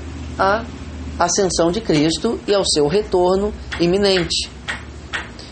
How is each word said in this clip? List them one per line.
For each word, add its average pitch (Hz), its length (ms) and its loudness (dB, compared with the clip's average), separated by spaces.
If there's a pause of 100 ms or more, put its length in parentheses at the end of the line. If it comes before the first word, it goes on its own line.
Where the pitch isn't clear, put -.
(380)
à 202 260 2 (540)
ascensão 170 520 2
de 175 100 -2
Cristo 160 680 2
e 202 80 2
ao 190 120 4
seu 147 200 2
retorno 190 680 2 (280)
iminente. 185 720 2 (1000)